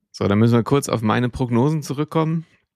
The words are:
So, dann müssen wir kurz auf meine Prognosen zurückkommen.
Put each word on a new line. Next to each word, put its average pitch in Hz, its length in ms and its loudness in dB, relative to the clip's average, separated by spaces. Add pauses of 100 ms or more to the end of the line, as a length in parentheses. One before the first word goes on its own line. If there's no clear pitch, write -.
(100)
So, 95 180 -2
dann 101 100 4
müssen 117 160 4
wir 117 80 4
kurz 139 280 0
auf 113 100 -2
meine 113 300 0
Prognosen 135 520 -2
zurückkommen. 160 640 -4 (320)